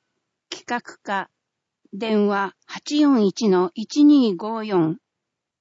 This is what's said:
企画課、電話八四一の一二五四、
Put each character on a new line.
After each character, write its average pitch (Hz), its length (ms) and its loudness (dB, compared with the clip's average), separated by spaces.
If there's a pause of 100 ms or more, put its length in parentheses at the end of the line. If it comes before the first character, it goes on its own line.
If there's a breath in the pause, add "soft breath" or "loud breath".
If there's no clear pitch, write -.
(500)
企 - 180 -14
画 - 340 -10
課、 196 280 -8 (640)
電 208 340 -2
話 196 280 -4 (100)
八 294 340 -6
四 277 260 2
一 196 220 -2
の 185 260 2
一 262 300 -2
二 269 320 4
五 220 280 -10
四、 180 320 0 (640)